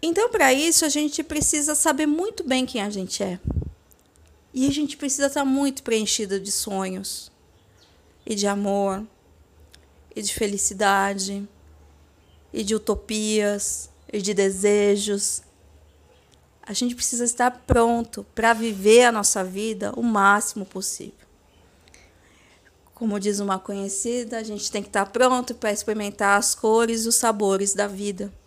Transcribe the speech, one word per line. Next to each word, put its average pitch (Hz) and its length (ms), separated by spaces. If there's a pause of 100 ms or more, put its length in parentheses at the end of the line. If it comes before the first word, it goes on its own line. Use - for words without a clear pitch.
Então, 370 260
pra 311 240
isso, 320 320
a 311 40
gente 294 340
precisa 302 520
saber 302 320
muito 359 380
bem 254 220
quem 240 160
a 202 80
gente 190 320
é. 185 160 (1120)
E 254 140
a 285 40
gente 285 260
precisa 277 340
tá 277 140
muito 269 380
preenchido 208 560
de 196 140
sonhos, 190 800 (920)
e 220 100
de 202 120
amor, 202 580 (1080)
e 214 80
de 196 100
felicidade, 202 1160 (1040)
e 220 100
de 208 120
utopias, 214 1160 (220)
e 208 80
de 196 120
desejos. 202 1080 (1200)
A 208 60
gente 240 220
precisa 240 300
estar 247 260 (160)
pronto 233 580 (100)
pra 226 200
viver 220 500
a 240 80
nossa 202 320
vida 202 520
o 233 60
máximo 208 600
possível. - 640 (1700)
Como 208 260
diz 202 180
uma 196 200
conhecida, 214 800
a 220 40
gente 214 280
tem 208 120
que 208 60
tá 196 160
pronto 247 500
pra 220 160
experimentar 202 680
as - 160
cores 226 500
e 226 40
os 226 80
sabores 202 580
da 202 120
vida. 202 460 (140)